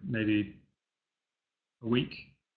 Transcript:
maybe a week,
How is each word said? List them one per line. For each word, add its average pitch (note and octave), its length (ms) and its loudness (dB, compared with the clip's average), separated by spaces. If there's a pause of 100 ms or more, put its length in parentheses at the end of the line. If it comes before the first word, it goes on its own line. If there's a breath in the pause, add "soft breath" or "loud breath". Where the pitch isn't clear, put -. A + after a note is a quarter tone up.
maybe G#2+ 520 0 (1300)
a A#2 40 -6
week, - 460 0 (240)